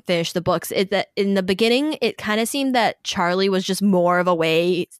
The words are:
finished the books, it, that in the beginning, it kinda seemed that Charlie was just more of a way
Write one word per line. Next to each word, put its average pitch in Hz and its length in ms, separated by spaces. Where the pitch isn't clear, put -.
finished 170 300
the 175 60
books, 170 320
it, 190 180
that 190 240
in 202 200
the 190 100
beginning, 233 580
it - 160
kinda 214 260
seemed 269 300
that 214 300
Charlie 185 440
was 190 140
just 190 180
more 180 380
of 180 80
a 180 80
way 165 540